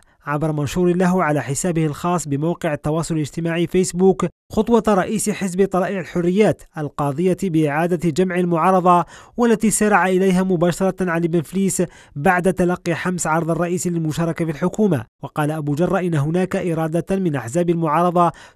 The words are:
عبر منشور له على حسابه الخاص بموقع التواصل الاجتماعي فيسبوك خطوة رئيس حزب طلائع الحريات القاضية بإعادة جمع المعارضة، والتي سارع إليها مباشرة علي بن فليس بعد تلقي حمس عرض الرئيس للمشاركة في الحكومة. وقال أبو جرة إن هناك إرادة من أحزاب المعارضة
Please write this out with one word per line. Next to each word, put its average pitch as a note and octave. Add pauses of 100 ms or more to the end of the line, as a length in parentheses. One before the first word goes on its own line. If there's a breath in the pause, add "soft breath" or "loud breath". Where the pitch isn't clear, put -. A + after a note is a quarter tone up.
(260 soft breath)
عبر D3+
منشور E3+
له F3+
على D3+
حسابه D#3
الخاص E3
بموقع D3+
التواصل D#3
الاجتماعي E3
فيسبوك F#3 (260)
خطوة A3
رئيس G#3
حزب F#3+
طلائع F#3
الحريات F3+ (140)
القاضية D3+
بإعادة D#3+
جمع F3+
المعارضة، F3 (320 loud breath)
والتي A3+
سارع G3+
إليها F#3
مباشرة F#3
علي E3+
بن E3
فليس F#3 (320 loud breath)
بعد F3+
تلقي F3
حمس F3+
عرض D#3+
الرئيس F3
للمشاركة E3
في D#3+
الحكومة. F3 (180)
وقال D3
أبو D3
جرة F3
إن F3
هناك E3
إرادة E3
من F3+
أحزاب D#3
المعارضة E3+ (240 loud breath)